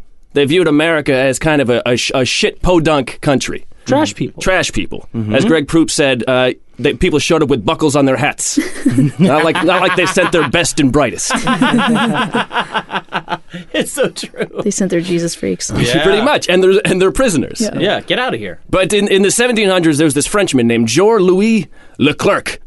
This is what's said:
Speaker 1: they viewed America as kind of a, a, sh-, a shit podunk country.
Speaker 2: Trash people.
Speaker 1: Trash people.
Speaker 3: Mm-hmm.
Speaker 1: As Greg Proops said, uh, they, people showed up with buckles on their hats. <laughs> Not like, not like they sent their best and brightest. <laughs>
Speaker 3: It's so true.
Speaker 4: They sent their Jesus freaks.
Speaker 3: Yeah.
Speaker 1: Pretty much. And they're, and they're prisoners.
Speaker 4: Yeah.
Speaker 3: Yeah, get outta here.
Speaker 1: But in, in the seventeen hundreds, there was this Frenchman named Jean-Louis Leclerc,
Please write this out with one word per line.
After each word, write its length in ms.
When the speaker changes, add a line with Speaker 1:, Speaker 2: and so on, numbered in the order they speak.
Speaker 1:
they 140
viewed 220
America 460
as 240
kind 240
of 80
a, 160
a, 100
sh-, 180
a 100
shit 380
podunk 580
country. 460
Speaker 2:
Trash 280
people. 280
Speaker 1:
Trash 300
people. 420
Speaker 3:
Mm-hmm. 200
Speaker 1:
As 100
Greg 240
Proops 260
said, 340
uh, 240
they, 160
people 240
showed 240
up 60
with 160
buckles 320
on 80
their 120
hats. 420
<laughs> 320
Not 260
like, 200
not 160
like 160
they 100
sent 260
their 160
best 320
and 120
brightest. 400
<laughs> 120
Speaker 3:
It's 200
so 180
true. 360
Speaker 4:
They 80
sent 200
their 100
Jesus 340
freaks. 400
Speaker 3:
Yeah. 280
Speaker 1:
Pretty 200
much. 260
And 140
they're, 220
and 160
they're 120
prisoners. 480
Speaker 4:
Yeah. 180
Speaker 3:
Yeah, 220
get 180
outta 180
here. 320
Speaker 1:
But 240
in, 160
in 140
the 80
seventeen 380
hundreds, 300
there 60
was 100
this 120
Frenchman 400
named 220
Jean-Louis 800
Leclerc, 680